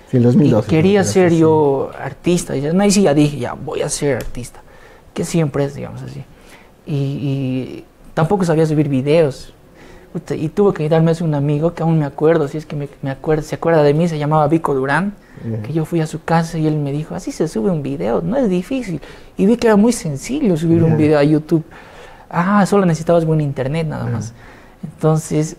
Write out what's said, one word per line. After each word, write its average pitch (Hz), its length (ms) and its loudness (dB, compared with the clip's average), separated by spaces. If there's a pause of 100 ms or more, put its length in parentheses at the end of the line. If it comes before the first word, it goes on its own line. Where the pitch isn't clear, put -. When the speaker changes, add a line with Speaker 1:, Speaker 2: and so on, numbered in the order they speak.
(120)
Speaker 1:
Sí, 131 60 2
el 120 60 4
dos 120 120 4
mil 127 160 6
doce, 107 160 2
Speaker 2:
Y - 20 -10
quería 190 320 4
Speaker 1:
¿no? - 60 2
Speaker 2:
ser 180 240 4
Speaker 1:
Sí. 165 80 4
Speaker 2:
yo 156 600 2
artista, 160 560 -2
y 135 60 -4
ya, 147 180 -4
ahí 208 120 4
sí 202 120 4
ya 147 100 4
dije, 147 260 2
"Ya, 117 140 -6
voy - 280 -8
a 151 80 -4
ser 143 280 -2
artista", - 440 -10 (520)
que 196 120 -6
siempre 156 400 -2
es, 139 100 -8
digamos 123 280 -12
así. 131 200 -14 (640)
Y, 160 100 -6
y 135 920 -4 (280)
tampoco 185 320 0
sabía 160 220 2
subir 143 220 0
videos. 139 640 0 (580)
Puta, 156 240 -8
y 156 140 -4
tuvo 202 240 2
que 151 100 -6
ayudarme 160 280 4 (100)
un 160 120 0
amigo 147 400 0
que - 80 -8
aún 160 160 2
me 151 80 2
acuerdo, 151 420 0
si 156 120 -8
es - 80 -14
que 160 80 -10
me, 143 120 -8 (140)
me 139 80 -6
acuerdo, 156 320 -2
se 151 140 -8
acuerda 165 260 2
de 147 140 4
mí, 170 120 0
se 160 120 -4
llamaba 151 280 2
Vico 160 280 0
Durán, 143 400 -2 (340)
Speaker 1:
Ya. 107 140 -6
Speaker 2:
que 127 100 -8
yo 160 120 0
fui 170 160 -2
a 156 40 0
su - 180 -10
casa 165 360 -2
y 156 80 0
él 156 100 0
me 143 140 -4
dijo, 156 240 -8
"Así 185 160 -10
se 165 160 -4
sube 208 240 -2
un 156 100 -2
video, 170 400 -4
no 185 160 -2
es 262 100 0
difícil". 185 540 -4 (360)
Y 185 100 2
vi 233 100 4
que 240 80 -2
era 220 100 6
muy 220 180 4
sencillo 185 640 -2
subir 165 260 2
un 160 80 4
Speaker 1:
Ya. 160 60 2
Speaker 2:
video 151 200 4
a 143 60 4
YouTube. 156 400 2 (640)
Ah, 190 380 2
solo 202 180 2
necesitabas 165 400 2
buen 160 160 2
internet 143 460 -4
nada 127 160 -6
Speaker 1:
Ajá. 117 80 -4
Speaker 2:
más. 107 220 -6 (500)
Entonces, 156 760 -2